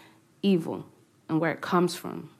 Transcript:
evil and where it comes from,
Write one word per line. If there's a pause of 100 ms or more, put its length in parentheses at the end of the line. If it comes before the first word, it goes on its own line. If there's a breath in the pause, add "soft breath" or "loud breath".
(420 loud breath)
evil (440)
and
where
it
comes
from, (100)